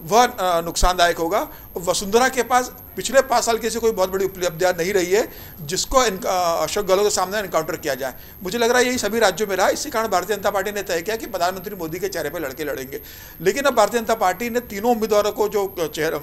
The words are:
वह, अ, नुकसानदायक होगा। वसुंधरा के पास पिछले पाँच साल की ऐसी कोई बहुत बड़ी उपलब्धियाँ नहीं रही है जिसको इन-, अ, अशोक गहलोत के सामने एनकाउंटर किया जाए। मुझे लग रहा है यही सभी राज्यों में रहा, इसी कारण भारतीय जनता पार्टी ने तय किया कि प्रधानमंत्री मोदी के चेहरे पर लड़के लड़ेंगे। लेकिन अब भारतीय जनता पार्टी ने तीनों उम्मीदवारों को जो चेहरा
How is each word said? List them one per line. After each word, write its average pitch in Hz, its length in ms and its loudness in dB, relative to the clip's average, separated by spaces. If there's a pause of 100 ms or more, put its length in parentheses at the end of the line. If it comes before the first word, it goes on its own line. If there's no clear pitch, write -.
वह, 208 220 6
अ, 185 360 0
नुकसानदायक 175 560 2
होगा। 185 300 0 (300)
वसुंधरा 202 520 2
के 247 140 -2
पास 247 300 0 (220)
पिछले 240 260 2
पाँच 254 220 2
साल 233 140 2
की 226 100 -2
ऐसी 220 120 -4
कोई 226 120 2
बहुत 185 200 0
बड़ी 190 140 0
उपलब्धियाँ 180 480 0
नहीं 175 200 -2
रही 180 180 2
है 233 180 2 (320)
जिसको 185 440 0
इन-, 196 200 -2
अ, 180 380 0
अशोक 208 220 -2
गहलोत 185 180 4
के 208 60 4
सामने 196 280 -2
एनकाउंटर 165 380 -2
किया 143 200 -4
जाए। 131 180 -6 (300)
मुझे 185 140 -4
लग 233 120 2
रहा 247 100 4
है 247 60 6
यही 254 120 0
सभी 214 220 -2
राज्यों 185 280 2
में 190 80 -2
रहा, 196 140 4
इसी - 200 -2
कारण 226 180 -2
भारतीय 190 280 0
जनता 196 140 0
पार्टी 196 220 -2
ने 202 120 -4
तय 175 180 -2
किया 208 140 -4
कि 233 100 -6
प्रधानमंत्री 190 500 -4
मोदी 170 240 -8
के 190 80 -4
चेहरे 165 220 -4
पर 156 100 -8
लड़के 135 240 -6
लड़ेंगे। 135 380 -8 (400)
लेकिन 214 220 0
अब 277 120 2
भारतीय 214 240 4
जनता 226 140 0
पार्टी 208 360 0
ने 226 100 -2
तीनों 233 320 -2
उम्मीदवारों 208 400 2
को 208 160 0
जो 196 280 -2 (200)
चेहरा 160 280 -2